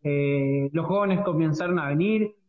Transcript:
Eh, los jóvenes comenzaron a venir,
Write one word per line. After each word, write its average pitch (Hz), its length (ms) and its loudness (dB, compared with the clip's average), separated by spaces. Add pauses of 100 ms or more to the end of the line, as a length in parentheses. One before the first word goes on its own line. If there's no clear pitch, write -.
Eh, 139 680 0
los 165 120 0
jóvenes 190 360 0
comenzaron 170 580 0
a 147 80 -2
venir, 208 480 0 (140)